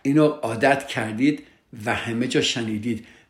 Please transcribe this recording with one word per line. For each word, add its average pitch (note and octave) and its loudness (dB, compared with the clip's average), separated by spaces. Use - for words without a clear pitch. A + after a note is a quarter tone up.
اینو D3 4
عادت C3+ 2
کردید A#2+ -2
و A2+ 0
همه A#2 -2
جا C3+ 2
شنیدید، A2 -4